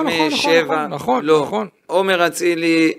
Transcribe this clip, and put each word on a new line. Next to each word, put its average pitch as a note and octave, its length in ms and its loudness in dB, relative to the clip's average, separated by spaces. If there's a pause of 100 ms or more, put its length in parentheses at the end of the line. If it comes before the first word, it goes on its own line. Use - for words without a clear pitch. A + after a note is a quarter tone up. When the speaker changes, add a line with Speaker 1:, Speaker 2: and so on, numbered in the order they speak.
(100)
Speaker 1:
חמש, D#3+ 220 0
Speaker 2:
נכון, - 200 0
Speaker 1:
שבע. D#3 240 2 (100)
Speaker 2:
נכון, D3+ 80 -8
נכון, A3+ 300 -2
Speaker 1:
לא. D3+ 220 2
Speaker 2:
נכון. G3+ 220 -6 (180)
Speaker 1:
עומר F3+ 400 0
אצילי, E3 720 0